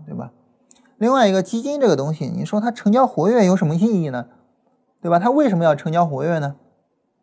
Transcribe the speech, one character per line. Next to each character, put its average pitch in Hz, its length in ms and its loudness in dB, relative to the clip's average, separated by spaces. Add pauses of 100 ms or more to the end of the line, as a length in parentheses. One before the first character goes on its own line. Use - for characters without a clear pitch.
对 - 100 -14
吧？ - 160 -12 (680)
另 226 140 0
外 262 160 4
一 190 60 2
个 190 100 0
基 226 180 -6
金 285 180 -6
这 254 100 4
个 156 80 4
东 143 160 -4
西， 147 140 -8
你 170 180 -6
说 208 160 -2
它 233 100 -4
成 208 200 -2
交 262 140 4
活 190 240 -2
跃 233 160 4
有 185 100 4
什 175 120 -2
么 151 80 -2
意 196 260 0
义 151 80 -4
呢？ 123 180 -8 (760)
对 170 100 -2
吧？ 170 80 4
它 214 100 0
为 277 200 2
什 190 80 0
么 170 80 2
要 151 100 4
成 156 160 -6
交 170 140 2
活 139 180 -6
跃 165 160 -2
呢？ 139 160 -4 (680)